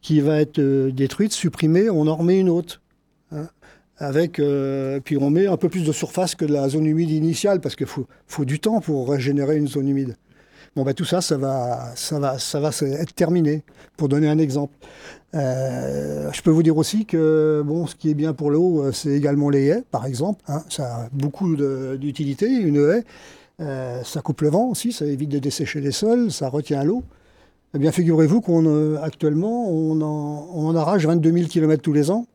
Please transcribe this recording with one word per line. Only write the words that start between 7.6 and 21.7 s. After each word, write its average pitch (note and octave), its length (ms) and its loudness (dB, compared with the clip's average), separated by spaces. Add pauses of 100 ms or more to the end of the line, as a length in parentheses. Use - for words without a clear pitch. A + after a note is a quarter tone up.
parce - 140 -6
qu'il C3+ 100 -4
faut, B2+ 220 -8 (180)
faut - 180 -6
du C#3 160 -2
temps A3 220 0
pour C#3 300 -2
régénérer C#3 440 0
une D3 120 0
zone C3+ 200 -2
humide. C3+ 300 -2 (580)
Bon, C3+ 80 0
ben, C3+ 120 0
tout E3+ 100 -4
ça, F3 160 0
ça D#3 160 -2
va, B2 580 -4
ça - 220 -6
va, C3+ 220 -2
ça - 200 -6
va D3 120 0
se-, - 140 -4
être D3 280 -4
terminé, D#3+ 480 2 (360)
pour D3 120 0
donner D3+ 200 4
un D#3 100 2
exemple. C#3+ 360 -2 (600)
Euh, C3+ 1000 -4
je - 80 -10
peux - 80 2
vous D#3+ 140 4
dire D#3+ 140 4
aussi G#3 280 0
que, D#3 580 2
bon, D#3 220 -2
ce - 80 -10
qui - 160 -4
est D3+ 60 2
bien D3+ 180 -2
pour D3 160 -2
l'eau, D#3+ 320 2
euh, C#3 120 0
c'est - 180 -4
également C#3+ 400 2
les C#3 160 4
haies, G#3+ 240 2
par B2 160 -4
exemple, D3 400 -4
hein. D3+ 220 -6
Ça C#3+ 160 -6
a A#2 280 -10
beaucoup D3+ 420 -2
de, C3+ 460 -4